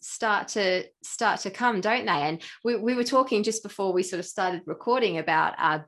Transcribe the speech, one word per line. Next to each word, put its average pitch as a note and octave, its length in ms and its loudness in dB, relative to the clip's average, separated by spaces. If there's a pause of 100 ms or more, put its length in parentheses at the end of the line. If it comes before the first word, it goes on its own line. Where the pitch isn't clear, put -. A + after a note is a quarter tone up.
start - 480 -2
to, F#3 360 0 (180)
start G3 380 0
to G3 80 -6
come, G#3+ 320 0
don't A3 240 0
they? G3+ 60 2
And D#3 300 0 (220)
we, A#3 140 0
we A#3 180 0
were A#3+ 80 2
talking C4 400 4
just A3 200 -2
before F#3+ 280 -2
we F3+ 120 2
sort F3+ 180 -6
of F3 40 -8
started F3+ 400 -2
recording G#3+ 520 0
about D#3+ 400 2
our D#3 300 2